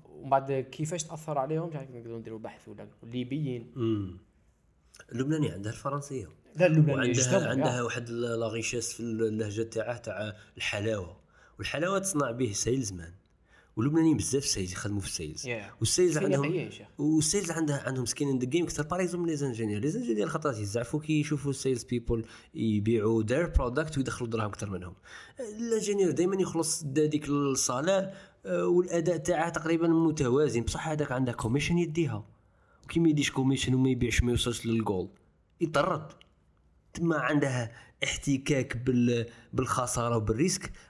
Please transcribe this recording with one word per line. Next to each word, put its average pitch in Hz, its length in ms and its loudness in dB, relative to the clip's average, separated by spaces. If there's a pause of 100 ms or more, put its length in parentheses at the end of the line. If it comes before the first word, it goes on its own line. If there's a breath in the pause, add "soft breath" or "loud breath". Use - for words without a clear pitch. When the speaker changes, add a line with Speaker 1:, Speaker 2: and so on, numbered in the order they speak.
Speaker 1:
ومن 80 200 -10
بعد 135 220 4
كيفاش 151 520 -4
تاثر 156 340 -8
عليهم، 156 340 -2
يعني 131 280 -10
نقدروا 117 200 -10
نديروا 110 200 -10
بحث - 280 -16
ولا 104 200 -16 (160)
الليبيين. 123 720 -6
Speaker 2:
مم. 104 420 0 (920)
اللبناني 131 380 0
عنده 98 200 -8
الفرنسيه. 139 600 -8 (260)
Speaker 1:
لا، 170 100 4
اللبناني 156 280 6
Speaker 2:
وعندها، 123 180 2
Speaker 1:
يشتغل، 127 360 4
Speaker 2:
عندها 127 300 2
Speaker 1:
يا. 123 40 0
Speaker 2:
واحد 120 280 -4
ال-، 117 300 -2
لا 113 80 0
ريشيس 113 460 -4
في - 60 -12
ال-، 113 220 -2
اللهجه 107 400 0
تاعه، 110 360 -4
تاع 104 380 -6 (220 loud breath)
الحلاوه، 104 600 -4 (400 soft breath)
والحلاوه 170 420 -2
تصنع 147 320 0
به 120 200 -2
سيلزمان. 101 640 -2 (600 soft breath)
واللبنانيين 151 420 4
بزاف 131 280 0
سيلز 92 260 -2
يخدموا 101 280 -4
في 95 80 -4
السيلز. 76 400 -8
Speaker 1:
يا. 110 320 -6
Speaker 2:
والسيلز 156 380 4
عندهم، 143 240 2
Speaker 1:
فين 156 140 0
يا 120 140 -4
شيخ؟ - 180 -18 (100)
Speaker 2:
والسيلز 156 540 2
عنده، 156 340 0
عندهم 127 200 -2
سكين 143 240 -2
ان 131 100 2
ذا 127 60 0
جيم 160 180 2
اكثر. 151 200 -2
باغ 180 180 -2
اكزومبل 175 280 0
لي 156 60 0
زانجينيور، 113 460 -2
لي 139 80 0
زانجينيور 214 380 0
خطرات 151 300 -2
يزعفوا 113 420 -2
كي 151 200 0
يشوفوا 143 320 0
السيلز 131 320 -2
بيبل 117 420 -2 (300 loud breath)
يبيعوا 110 680 2
their 156 340 2
product 139 400 0
ويدخلوا 123 320 -2
دراهم 110 200 -2
اكثر 101 200 -8
منهم. 90 240 -8 (460 loud breath)
الانجينيور 208 720 0
دائما 185 300 2
يخلص 165 420 -2
د-، 139 160 0
ديك 151 300 2
الصالير، 143 800 0 (360 loud breath)
آه، 180 200 0
والاداء 175 520 2
تاعه 160 320 0
تقريباً 165 380 0
متوازن، 151 760 4
بصح 147 260 -4
هذاك 151 240 -2
عنده 127 200 0
كوميشن 147 460 0
يديها، 151 480 0 (580 soft breath)
وكي - 160 -2
ما 165 100 6
يديش 143 220 2
كوميشن 131 440 2
وما 131 140 4
يبيعش 120 340 2
ما 120 80 2
يوصلش 117 340 0
للجول 104 440 0 (520)
يطرد. 156 500 0 (840)
تما 165 240 0
عندها 131 540 0 (320 loud breath)
احتكاك 135 720 0
بال-، 120 480 2 (280 loud breath)
بالخساره 123 640 0
وبالريسك 113 540 0 (180 loud breath)